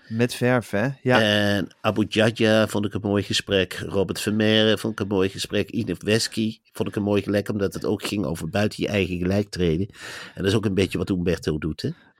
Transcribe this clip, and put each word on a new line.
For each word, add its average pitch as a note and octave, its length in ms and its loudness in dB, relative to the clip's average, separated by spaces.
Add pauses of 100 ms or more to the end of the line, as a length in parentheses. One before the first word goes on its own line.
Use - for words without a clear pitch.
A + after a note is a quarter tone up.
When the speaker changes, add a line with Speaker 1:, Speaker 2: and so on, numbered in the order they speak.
Speaker 1:
met A#2 280 0
verf, B2 340 0
hè? G#2 180 0 (140)
Ja. B2 200 4
Speaker 2:
En G#2 600 2
Abu G#2+ 260 2
Djadja A2 600 4
vond G#2 180 -2
ik G2 80 -6
een G2+ 80 -4
mooi G2+ 220 0
gesprek. G2 500 0
Robert F#2 480 -2
Vermeer A2 580 4
vond A2 140 -4
ik - 60 -10
een G2 80 -2
mooi G2 220 2
gesprek. G2+ 400 -4
Ine G2+ 280 -4
Wesky A2+ 600 -2 (140)
vond G2+ 180 -6
ik - 60 -12
een G#2 80 0
mooi G2+ 180 2
gesprek, G2+ 280 -2
omdat G2 240 -2
het E2 120 -8
ook G#2 200 -2
ging G2+ 200 -2
over E2 240 -4
buiten G2+ 340 -2
je - 60 -2
eigen F#2 280 0
gelijk F#2+ 320 0
treden. F2 380 0 (480)
En F2 80 -6
dat - 20 -2
is G2 80 4
ook G#2+ 120 2
een G2+ 80 0
beetje F#2 240 0
wat F2+ 120 -2
Umberto F2 480 0
doet, D2+ 240 -4
hè? - 80 -4 (300)